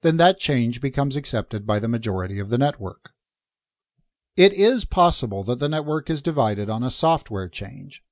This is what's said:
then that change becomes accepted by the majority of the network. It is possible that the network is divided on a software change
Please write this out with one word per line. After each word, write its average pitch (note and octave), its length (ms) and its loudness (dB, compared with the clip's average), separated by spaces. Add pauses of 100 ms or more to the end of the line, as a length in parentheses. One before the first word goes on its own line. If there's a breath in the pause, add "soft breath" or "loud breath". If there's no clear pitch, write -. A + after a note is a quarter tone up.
then E3 160 2
that F3+ 200 6
change A#2+ 420 0
becomes C#3 360 -2
accepted A2 500 -4
by G#2 140 0
the A2+ 80 -4
majority G2 500 -4
of G2+ 120 -6
the A#2+ 80 2
network. C3 520 -2 (1300)
It G3 160 8
is G#3 320 2
possible B2+ 580 0
that A#2+ 160 -2
the C#3+ 100 -2
network D3+ 400 -4
is D#3 140 -4
divided A2 480 0
on A2+ 140 -4
a B2+ 80 -2
software A2+ 560 0
change B2+ 640 -14